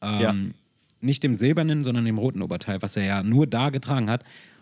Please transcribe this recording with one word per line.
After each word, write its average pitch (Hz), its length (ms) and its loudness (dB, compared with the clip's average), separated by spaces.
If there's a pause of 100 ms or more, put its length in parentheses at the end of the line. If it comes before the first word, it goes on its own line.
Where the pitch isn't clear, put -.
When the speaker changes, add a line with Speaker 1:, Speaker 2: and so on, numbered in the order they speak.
Speaker 1:
ähm, 104 200 -2
Speaker 2:
Ja. 107 140 2 (640)
Speaker 1:
nicht 135 220 0
dem 135 100 4
silbernen, 151 500 2
sondern 120 220 0
dem 110 120 0
roten 104 240 -2
Oberteil, 92 400 -4
was - 140 -6
er 101 100 0
ja 98 180 0
nur 131 240 4
da 127 220 0
getragen 131 400 -2
hat. 120 140 -2 (380)